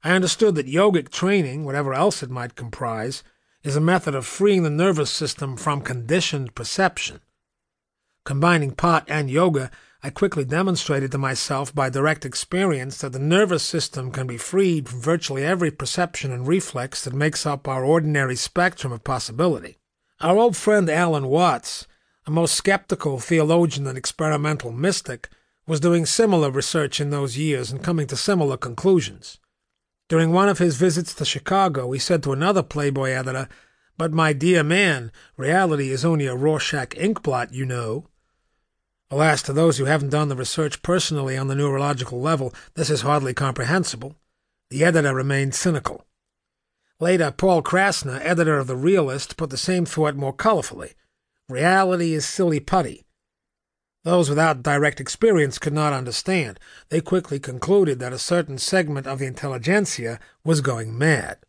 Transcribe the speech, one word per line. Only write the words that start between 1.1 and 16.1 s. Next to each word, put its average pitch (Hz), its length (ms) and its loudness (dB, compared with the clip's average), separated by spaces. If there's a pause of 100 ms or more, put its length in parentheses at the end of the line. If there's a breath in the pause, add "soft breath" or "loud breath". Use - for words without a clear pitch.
training, 160 540 0
whatever 139 300 -4
else 185 260 2
it 127 100 -10
might 123 260 -6
comprise, 117 680 -6 (400)
is 143 140 -2
a 151 40 2
method 165 320 2
of 135 140 -6
freeing 190 380 2
the 156 60 0
nervous 156 380 2
system 135 480 -6
from 143 260 -2
conditioned 131 760 -2
perception. - 640 -2 (1040)
Combining 147 480 2
pot 165 340 2
and 147 240 -2
yoga, 147 400 2 (320 soft breath)
I 143 80 -8
quickly 160 340 0
demonstrated 147 680 0
to 143 60 -2
myself 135 540 -4
by 143 160 0
direct 139 380 0
experience 139 720 -2
that 135 140 -8
the 131 80 -6
nervous 175 420 2
system 131 480 -6
can 131 160 -6
be 120 100 -8
freed 170 520 0
from 123 120 -10
virtually 143 440 -2
every 170 260 0
perception 147 640 -4